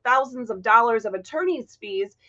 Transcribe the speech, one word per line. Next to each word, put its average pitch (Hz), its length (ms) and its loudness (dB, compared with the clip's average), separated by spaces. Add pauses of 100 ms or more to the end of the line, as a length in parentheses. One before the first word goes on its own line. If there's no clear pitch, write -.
thousands 254 460 0
of 196 120 -8
dollars 226 440 4
of 190 80 -6
attorney's 311 680 -4
fees 381 360 -6 (120)